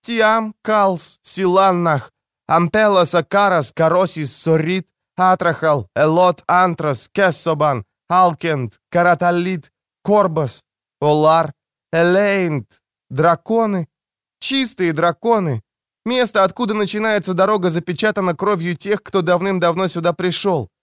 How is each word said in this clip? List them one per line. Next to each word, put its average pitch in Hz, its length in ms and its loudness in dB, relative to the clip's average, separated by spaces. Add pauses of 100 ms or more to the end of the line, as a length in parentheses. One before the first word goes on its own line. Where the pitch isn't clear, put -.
Тиам, 220 600 0
Калс, 202 600 -2
Силаннах, 180 880 0 (340)
Ампелос, 180 680 2
Акарас, 185 580 0
Каросис, 160 640 0
Сорит, 160 540 -2 (280)
Атрахал, 165 760 0
Элот, 165 520 2
Антрас, 175 680 -2
Кессобан, 151 720 0 (240)
Алкент, 165 800 0
Караталлит, 175 840 0 (300)
Корбас, 175 640 0 (360)
Олар, 151 520 2 (400)
Элейнт, 175 920 0 (280)
драконы, 170 760 0 (500)
чистые 220 540 -2
драконы. 175 680 0 (440)
Место, 226 380 0
откуда 214 300 -2
начинается 208 600 -2
дорога, 190 340 0
запечатано 180 680 -2
кровью 175 420 -2
тех, 202 260 -4
кто - 180 -2
давным-давно 175 680 0
сюда 170 260 -2
пришел. 175 560 -4 (120)